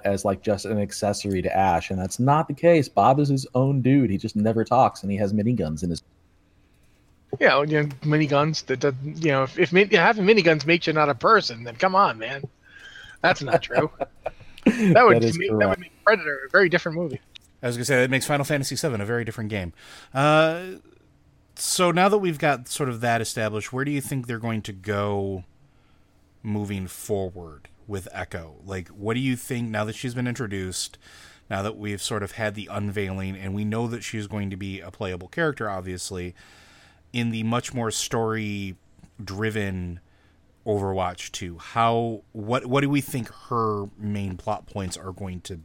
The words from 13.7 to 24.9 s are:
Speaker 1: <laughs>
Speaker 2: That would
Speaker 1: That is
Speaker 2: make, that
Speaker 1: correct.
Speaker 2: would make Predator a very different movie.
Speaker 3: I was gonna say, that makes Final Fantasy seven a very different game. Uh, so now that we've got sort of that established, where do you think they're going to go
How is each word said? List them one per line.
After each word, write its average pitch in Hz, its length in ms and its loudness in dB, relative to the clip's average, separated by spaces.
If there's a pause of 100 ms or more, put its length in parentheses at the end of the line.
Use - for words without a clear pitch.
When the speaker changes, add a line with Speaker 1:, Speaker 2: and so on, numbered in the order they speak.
Speaker 1:
<laughs> - 40 -20 (680)
Speaker 2:
That 220 400 6
would 190 100 10
Speaker 1:
That 113 80 4
is 117 140 2
Speaker 2:
make, 180 120 -2
that 110 60 2
Speaker 1:
correct. 104 140 4
Speaker 2:
would 92 100 0
make - 260 -20
Predator 151 400 2
a 131 60 -16
very 190 180 6
different 165 280 0
movie. 156 220 -4 (440)
Speaker 3:
I 127 40 -4
was 120 100 -2
gonna 120 80 -4
say, 127 160 4
that 127 100 4
makes 131 160 0
Final 143 180 0
Fantasy 139 300 -2
seven 123 260 -2
a 101 40 -4
very 117 200 -2
different 110 240 -8
game. 95 220 -4 (420)
Uh, 156 500 2 (920)
so - 360 0
now 180 180 4
that 208 100 6
we've 175 180 0
got 135 300 0
sort 139 220 -4
of 117 120 -6
that 117 200 2
established, 107 520 -4
where 127 120 -4
do 143 40 -2
you 143 120 -2
think 131 260 -6
they're 120 100 -4
going 113 260 -4
to 107 100 -10
go 98 720 -2 (1000)